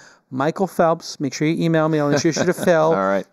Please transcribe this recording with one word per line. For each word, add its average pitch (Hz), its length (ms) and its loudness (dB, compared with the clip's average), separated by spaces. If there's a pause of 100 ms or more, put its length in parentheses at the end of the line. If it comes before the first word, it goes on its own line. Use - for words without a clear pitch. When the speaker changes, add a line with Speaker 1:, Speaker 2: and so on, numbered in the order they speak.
(320)
Speaker 1:
Michael 151 360 -2
Phelps, 170 520 -2
make 139 120 -4
sure - 160 -2
you 165 160 -2
email 160 260 2
me. 156 100 0
I'll 147 120 0
introduce 151 260 0
you - 80 0
to 175 80 0
Speaker 2:
<laughs> 170 120 -6
Speaker 1:
Phil. 175 100 4 (100)
Speaker 2:
All 165 100 2
right. 196 380 0